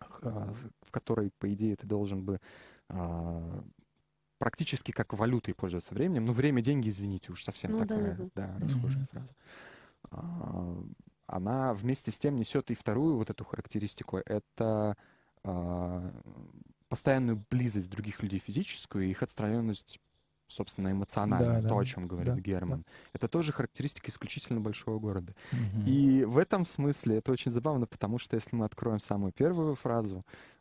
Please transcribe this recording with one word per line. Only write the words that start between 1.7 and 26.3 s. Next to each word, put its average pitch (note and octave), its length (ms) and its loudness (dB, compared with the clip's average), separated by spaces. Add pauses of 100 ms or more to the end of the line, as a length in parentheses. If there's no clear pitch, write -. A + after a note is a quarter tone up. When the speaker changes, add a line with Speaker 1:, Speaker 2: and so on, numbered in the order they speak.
Speaker 1:
ты - 100 -12
должен G2+ 380 0
бы, F#2+ 160 -2 (500)
э, E2+ 720 -4 (760)
практически - 540 -2
как - 220 -2
валютой A2 400 2
пользоваться F2+ 400 -4
временем. C#3 320 2
Ну, A#2+ 80 4
время — B2+ 280 4
деньги, B2+ 280 2
извините, G2 420 -4
уж - 120 -10
совсем - 280 -4
Speaker 2:
Ну A3 120 0
да, G#3+ 160 0
Speaker 1:
такая, G3+ 120 0
Speaker 2:
да, - 20 -6
да. F#3 220 -6
Speaker 1:
да, F#3+ 240 -6
расхожая C3+ 440 0
Speaker 3:
Мгм. - 60 -6
Speaker 1:
фраза. - 240 -12 (800)
А, F2+ 720 -6 (440)
она A#2 460 0
вместе A#2 380 -2
с - 80 -6
тем C#3+ 160 2
несет B2 360 0
и - 40 0
вторую C3+ 420 2
вот A2 120 0
эту - 160 -8
характеристику. - 720 -4
Это, G#2+ 800 0 (480)
а, F2+ 680 -2 (800)
постоянную A#2+ 600 2
близость G#2+ 400 2
других G2 320 -6
людей G2 180 -2
физическую G#2 640 -2
и F#2+ 40 2
их F#2+ 140 -4
отстраненность, A2 760 -2 (480)
собственно, F#2+ 440 -2
эмоциональную, G#2 640 2
Speaker 3:
Да, - 80 4
Speaker 1:
то, G#2+ 100 4
Speaker 3:
да. G2+ 40 4
Speaker 1:
о G2 60 4
чем F2+ 220 -4
говорит G#2+ 280 0
Speaker 3:
Да, - 20 0
Speaker 1:
Герман. F#2 440 0
Speaker 3:
да. - 20 -20 (300)
Speaker 1:
Это - 140 -2
тоже D#3+ 240 0
характеристика - 580 -4
исключительно - 520 -4
большого A2 380 -2
города. G2 340 -2 (180)
Speaker 3:
Мгм. A2+ 500 4
Speaker 1:
И C3+ 260 8
в A#2+ 100 4